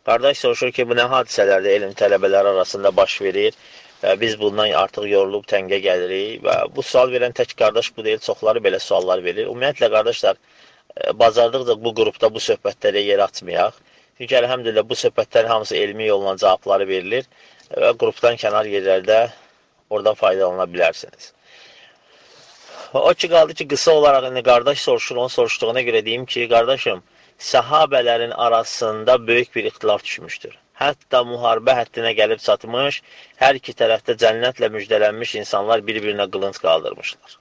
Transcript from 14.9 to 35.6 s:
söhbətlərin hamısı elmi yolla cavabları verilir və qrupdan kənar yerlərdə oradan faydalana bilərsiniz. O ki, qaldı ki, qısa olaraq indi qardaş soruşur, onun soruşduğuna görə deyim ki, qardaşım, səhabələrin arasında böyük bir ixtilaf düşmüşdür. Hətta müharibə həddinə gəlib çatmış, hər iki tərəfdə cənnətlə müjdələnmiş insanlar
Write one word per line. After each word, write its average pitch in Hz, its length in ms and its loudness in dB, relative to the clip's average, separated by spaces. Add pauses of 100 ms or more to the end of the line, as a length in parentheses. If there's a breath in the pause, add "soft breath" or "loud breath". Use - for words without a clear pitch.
söhbətlərin 113 540 0
hamısı 110 240 -2
elmi 104 320 -2
yolla 98 280 0
cavabları 98 520 2
verilir 98 400 -4 (420 soft breath)
və 90 300 2
qrupdan 117 400 0
kənar 107 320 -2
yerlərdə 98 480 2 (680 soft breath)
oradan 107 280 -2
faydalana 92 480 0
bilərsiniz. 87 640 -4 (1600 loud breath)
O 160 240 4
ki, - 140 -4
qaldı 165 260 4
ki, 151 140 -8
qısa 143 240 2
olaraq 143 340 6
indi 127 160 -6
qardaş 123 380 2
soruşur, 127 360 -2
onun 123 180 -2
soruşduğuna 117 480 -2
görə 113 220 0
deyim 117 220 -6
ki, 120 220 -4
qardaşım, 117 540 0 (380 soft breath)
səhabələrin 123 960 0
arasında 113 920 0
böyük 120 280 0
bir 110 100 -4
ixtilaf 104 400 -2
düşmüşdür. - 540 -14 (160)
Hətta 135 500 -2
müharibə 120 520 0
həddinə 113 400 -4
gəlib 110 260 0
çatmış, 123 580 -2 (360 loud breath)
hər 135 240 2
iki - 120 -14
tərəfdə 113 460 0
cənnətlə 117 540 0
müjdələnmiş 107 680 -2
insanlar 104 480 -2